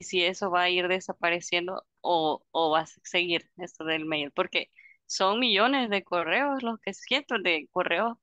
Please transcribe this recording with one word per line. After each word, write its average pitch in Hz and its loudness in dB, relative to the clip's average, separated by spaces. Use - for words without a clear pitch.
si 180 0
eso 185 -2
va 180 2
a 180 2
ir 180 0
desapareciendo 175 -2
o, 160 0
o 160 2
va 156 4
a 160 -6
seguir 175 -2
esto 175 -12
del 160 -2
mail, 151 -4
porque 180 -2
son 202 0
millones 247 2
de 196 -2
correos, 240 0
los 226 -4
que 196 -6
cientos 247 -4
de 165 0
correos 185 -2